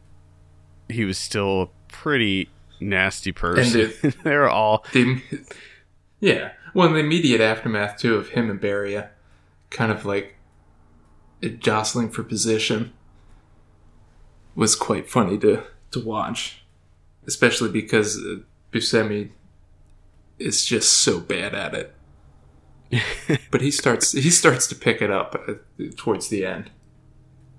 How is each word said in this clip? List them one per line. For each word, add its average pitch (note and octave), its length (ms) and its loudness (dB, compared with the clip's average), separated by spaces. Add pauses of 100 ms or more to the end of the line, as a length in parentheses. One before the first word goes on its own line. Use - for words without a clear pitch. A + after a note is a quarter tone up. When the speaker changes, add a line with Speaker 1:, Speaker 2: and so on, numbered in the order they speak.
(880)
Speaker 1:
he A2+ 160 -4
was F#2+ 120 -4
still G2 460 -2
a F2 60 -6 (220)
pretty A2 580 0 (300)
nasty F#2+ 520 -2
person. A2+ 500 2
Speaker 2:
And A2 100 0 (220)
the - 60 -20
Speaker 1:
<laughs> - 40 -12
They D3 120 2
were C#3+ 140 4
all G#2+ 340 2 (100)
Speaker 2:
the, B2+ 280 2 (1000)
yeah. - 320 2 (220)
Well, F3+ 140 6
in D#3+ 60 2
the D#3 60 2
immediate D3 420 4
aftermath, G#2+ 580 0
too, A#2 160 2
of G2+ 140 -2
him A#2 200 -2
and G2+ 120 -6
Beria G2+ 480 -4 (600)
kind A2+ 220 0
of, - 140 -4
like, G2+ 300 -4 (1200)
jostling A2 500 0
for A2 140 -8
position A2 680 -2 (1600)
was - 200 2
quite - 340 -2
funny G#2 300 2
to, G#2 240 4 (280)
to - 80 -6
watch, - 640 -6 (640)
especially A#2 420 0
because, G#2+ 480 0
uh, F#2+ 200 -10 (340)
Buscemi G#2+ 580 0 (1120)
is - 260 -2
just - 240 2
so - 320 4
bad F#2+ 340 -6
at F#2+ 180 -6
it. - 200 -8 (1000)
Speaker 1:
<laughs> A#2+ 100 2 (500)
Speaker 2:
But C3+ 100 2
he C#3+ 100 0
starts, - 400 2
he C#3+ 180 2
starts D3+ 380 4
to - 80 -10
pick - 260 0
it G#2 100 0
up, - 240 -2 (120)
uh, A2 60 -6 (420)
towards - 340 -2
the G2 160 -2
end. F#2 260 -10 (880)